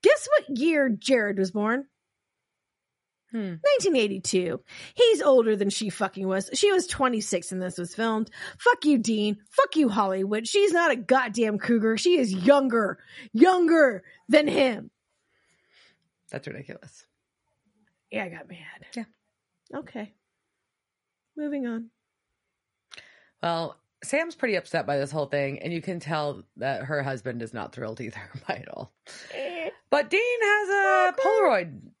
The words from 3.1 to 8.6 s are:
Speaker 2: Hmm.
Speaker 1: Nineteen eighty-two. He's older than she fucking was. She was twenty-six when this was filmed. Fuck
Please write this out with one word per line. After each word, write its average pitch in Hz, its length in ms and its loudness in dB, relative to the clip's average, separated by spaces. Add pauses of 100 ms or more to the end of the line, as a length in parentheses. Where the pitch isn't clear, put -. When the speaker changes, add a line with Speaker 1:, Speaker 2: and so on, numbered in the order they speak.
Speaker 2:
Hmm. 202 240 -6 (100)
Speaker 1:
Nineteen 453 320 2
eighty-two. 190 640 -2 (340)
He's 453 260 4
older 233 360 4
than 202 120 0
she 202 200 -6
fucking 190 380 -6
was. 190 260 -2
She 403 180 4
was 370 160 0
twenty-six 220 640 -2
when 185 80 -6
this 185 180 -8
was 175 160 -8
filmed. 226 360 -2 (280)
Fuck 480 280 2